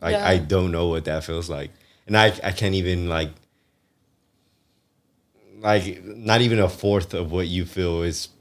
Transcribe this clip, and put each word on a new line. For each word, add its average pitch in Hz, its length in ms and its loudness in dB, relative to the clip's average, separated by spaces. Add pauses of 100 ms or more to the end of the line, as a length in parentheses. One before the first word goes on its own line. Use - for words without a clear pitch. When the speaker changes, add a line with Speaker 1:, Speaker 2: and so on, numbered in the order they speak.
Speaker 1:
I, 82 100 -2
Speaker 2:
Yeah. - 160 -2
Speaker 1:
I 95 100 4
don't 90 340 0
know 85 160 -2
what 82 180 -4
that 78 180 -4
feels 82 260 -8
like. 73 220 -10 (360)
And 104 100 0
I, 110 100 8 (160)
I 95 80 -4
can't 95 240 -2
even, 90 340 -2
like, 80 200 -2 (2250)
like, 95 440 0
not 110 380 4
even 117 180 4
a 95 100 4
fourth 101 440 0
of 85 180 -4
what 90 160 -2
you 90 180 -2
feel 87 380 -2
is 82 240 -6 (140)